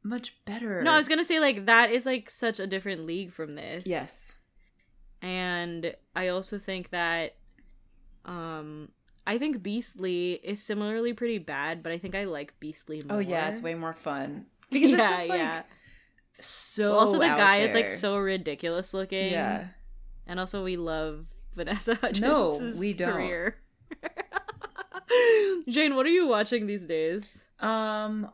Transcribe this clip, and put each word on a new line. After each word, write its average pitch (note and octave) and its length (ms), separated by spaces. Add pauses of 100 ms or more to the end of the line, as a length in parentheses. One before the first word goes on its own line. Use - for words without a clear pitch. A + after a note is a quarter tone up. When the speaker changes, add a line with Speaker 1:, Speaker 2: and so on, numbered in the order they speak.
Speaker 1:
much A#3+ 420
better. G#3 360
Speaker 2:
No, D#4+ 120
I D#4 40
was C#4 100
gonna D#4+ 180
say, E4 140
like, B3 280
that A#3 240
is, A#3+ 140
like, B3+ 240
such A3+ 300
a G3 80
different F#3+ 380
league F3 260
from D3+ 220
this. D#3 320
Speaker 1:
Yes. D#3 520 (840)
Speaker 2:
And F3 760 (200)
I F#3 140
also F#3 280
think F#3+ 320
that, E3+ 460 (920)
um, D#3 680 (360)
I A3 120
think C4 240
Beastly F#3 680 (100)
is G3+ 180
similarly G#3+ 520
pretty A#3 260
bad, D#3 420
but D#3+ 100
I E3 60
think F#3 160
I G3 120
like D3 340
Beastly D#3 480
more. G3+ 100
Speaker 1:
Oh, - 20
yeah, E3+ 300
it's D#3 120
way E3 120
more E3 220
fun. C#3+ 500 (240)
Because C4 220
it's - 80
Speaker 2:
<laughs> - 20
Yeah, G#3+ 80
Speaker 1:
just, F3 200
like, F3+ 100
Speaker 2:
yeah. D#3+ 240 (760)
Speaker 1:
so - 520
Speaker 2:
Well, G#3 80
also, F4 180
the E4+ 80
Speaker 1:
out - 120
Speaker 2:
guy G3+ 200
is, A3 160
like, A3+ 140
Speaker 1:
there. F#3+ 100
Speaker 2:
so G3+ 220
ridiculous F3 720
looking. F#3+ 380
Speaker 1:
Yeah. D3+ 380 (580)
Speaker 2:
And F3 120
also, F#3 240
we F#3 140
love D#3+ 480 (300)
Vanessa G3+ 400
<laughs> A3 60
Hudgens' G3+ 200
Speaker 1:
No, A#3+ 580
we G3+ 140
don't. F3+ 200
Speaker 2:
career. F3+ 420 (340)
<laughs> - 160 (1600)
Jane, C#4+ 280
what C4 100
are D#4 40
you F4 180
watching A3 400
these G3+ 180
days? E3 580 (160)
Speaker 1:
Um, G#3+ 760